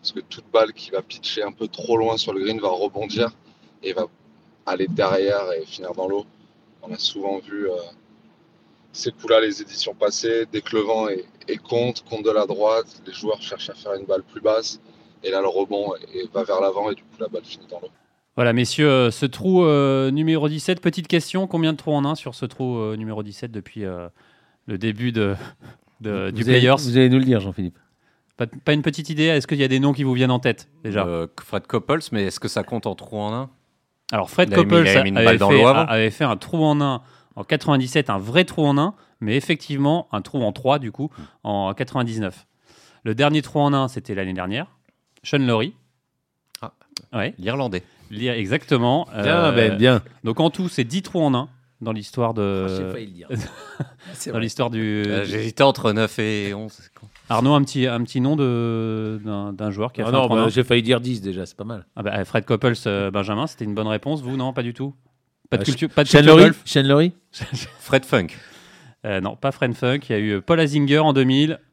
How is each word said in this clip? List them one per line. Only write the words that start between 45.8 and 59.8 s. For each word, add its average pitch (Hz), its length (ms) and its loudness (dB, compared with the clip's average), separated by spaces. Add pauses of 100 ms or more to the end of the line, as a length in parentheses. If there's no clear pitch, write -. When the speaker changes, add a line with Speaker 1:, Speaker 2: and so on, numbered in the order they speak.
Speaker 4:
Ah. - 100 -14 (400)
Speaker 2:
Ouais. 117 280 -4
Speaker 4:
L'Irlandais. 107 440 -4 (260)
Speaker 2:
L'I-, 110 200 -6
exactement. 120 840 0
Speaker 3:
Bien, 104 140 -4 (200)
Speaker 2:
Euh, 151 60 4
Speaker 3:
Ben, 110 260 4
bien. 120 240 6 (220)
Speaker 2:
donc 113 160 -4
en 160 100 4
tout, 180 200 -6
c'est 131 140 -2
dix 147 180 -4
trous 180 200 -4
en 143 140 2
un 127 140 -4 (320)
dans 110 120 -6
l'histoire 113 400 -4
de 98 340 0
Speaker 3:
Ah, 92 80 -4
j'ai 92 160 -6
failli 110 160 -10
le 95 60 -18
dire. 85 160 -20
Speaker 2:
<laughs> - 840 -12
Speaker 3:
C'est - 180 -10
Speaker 2:
dans 113 60 -4
Speaker 3:
vrai. 110 60 -2
Speaker 2:
l'histoire 117 260 -2
du 110 380 -2
Speaker 4:
Euh, 98 160 -2
j'hésitais 110 400 -2
entre 120 300 4
neuf 110 260 -2
et 104 340 -4
onze. 107 280 -12
C'est - 120 -20
con. - 140 -20 (220)
Speaker 2:
Arnaud, 120 240 4
un 143 100 6
petit, 131 220 -2
un 120 180 -2
petit 127 160 -6
nom 139 160 0
de, 113 880 -2
d'un, 101 300 -6
d'un 104 180 -6
joueur 107 220 -6